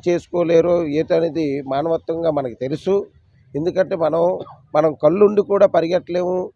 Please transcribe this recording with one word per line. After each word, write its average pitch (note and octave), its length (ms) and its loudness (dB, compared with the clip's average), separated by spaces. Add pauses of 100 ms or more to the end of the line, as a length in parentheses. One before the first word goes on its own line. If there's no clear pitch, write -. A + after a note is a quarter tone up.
చేసుకోలేరో E3+ 800 2
ఏటనేది D#3+ 580 0 (160)
మానవత్వంగా D#3+ 720 -4
మనకు C3+ 300 -4
తెలుసు. D3+ 340 -2 (600)
ఎందుకంటే F3 400 -2
మనం, E3+ 440 0 (360)
మనం D#3 180 2
కళ్ళుండి G3+ 480 2
కూడా G3 260 2
పరిగెట్టలేము, F3+ 880 -2